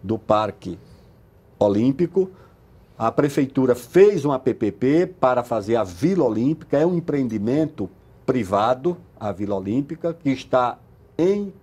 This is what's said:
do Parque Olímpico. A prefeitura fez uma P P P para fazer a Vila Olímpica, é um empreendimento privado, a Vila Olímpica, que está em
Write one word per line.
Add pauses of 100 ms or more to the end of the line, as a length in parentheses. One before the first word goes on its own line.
do
Parque (800)
Olímpico. (680)
A
prefeitura
fez
uma
P
P
P
para
fazer
a
Vila
Olímpica,
é
um
empreendimento (380)
privado, (200)
a
Vila
Olímpica,
que
está (380)
em (100)